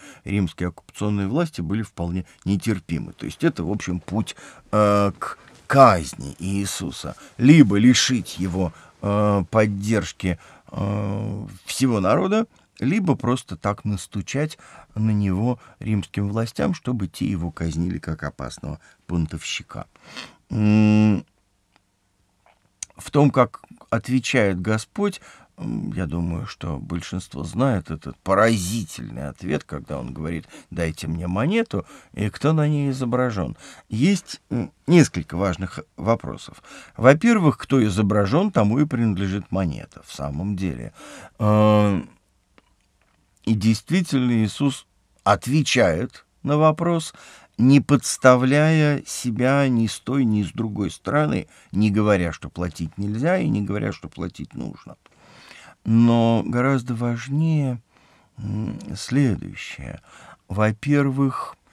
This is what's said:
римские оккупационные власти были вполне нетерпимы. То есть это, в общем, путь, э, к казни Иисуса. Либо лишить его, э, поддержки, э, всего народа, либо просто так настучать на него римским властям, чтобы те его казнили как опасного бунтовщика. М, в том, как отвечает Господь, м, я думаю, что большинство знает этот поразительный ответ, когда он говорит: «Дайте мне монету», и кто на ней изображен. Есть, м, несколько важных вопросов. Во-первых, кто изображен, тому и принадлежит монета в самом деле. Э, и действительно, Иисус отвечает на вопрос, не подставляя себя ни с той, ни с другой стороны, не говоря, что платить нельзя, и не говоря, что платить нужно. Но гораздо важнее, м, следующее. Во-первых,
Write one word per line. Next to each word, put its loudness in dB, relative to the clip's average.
римские -2
оккупационные -4
власти -4
были -4
вполне -6
нетерпимы. -4
То -14
есть -6
это, -2
в -4
общем, -6
путь, -6
э, 2
к -10
казни 4
Иисуса. -6
Либо 8
лишить 2
его, -2
э, 2
поддержки, 0
э, -6
всего 0
народа, 2
либо 0
просто -4
так -4
настучать -4
на 0
него 0
римским -2
властям, -2
чтобы -4
те -6
его -2
казнили -4
как -8
опасного -10
бунтовщика. -6
М, 4
в -14
том, 4
как 2
отвечает 0
Господь, -4
м, -8
я -4
думаю, -4
что -8
большинство -10
знает -2
этот -12
поразительный -2
ответ, -6
когда -10
он -12
говорит: -10
«Дайте -6
мне -6
монету», -2
и -4
кто -2
на 2
ней 0
изображен. -2
Есть, -2
м, -4
несколько 4
важных -4
вопросов. -4
Во-первых, 6
кто 2
изображен, 2
тому 2
и 2
принадлежит -2
монета -4
в -20
самом -6
деле. -6
Э, 4
и 0
действительно, 0
Иисус -4
отвечает 2
на 0
вопрос, 0
не 8
подставляя 4
себя 0
ни 2
с -8
той, -2
ни 2
с -4
другой -4
стороны, -2
не 2
говоря, 2
что -14
платить -8
нельзя, -2
и -2
не 0
говоря, -4
что -16
платить -12
нужно. -14
Но 4
гораздо -2
важнее, -2
м, -6
следующее. -4
Во-первых, 0